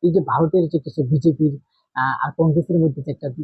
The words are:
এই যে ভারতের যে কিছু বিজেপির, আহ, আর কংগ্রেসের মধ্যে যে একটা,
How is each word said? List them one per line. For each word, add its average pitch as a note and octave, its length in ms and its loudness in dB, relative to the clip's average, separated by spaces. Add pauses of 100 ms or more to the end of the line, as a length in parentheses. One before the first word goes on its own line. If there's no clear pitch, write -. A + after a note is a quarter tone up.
এই F3 120 4
যে F#3 60 4
ভারতের D#3+ 480 0
যে E3 100 -4
কিছু C#3 240 -8
বিজেপির, C#3+ 520 2 (420)
আহ, C3 240 -2
আর C#3 180 -2
কংগ্রেসের E3 400 2
মধ্যে D#3 240 2
যে C#3+ 100 -8
একটা, - 160 -8 (160)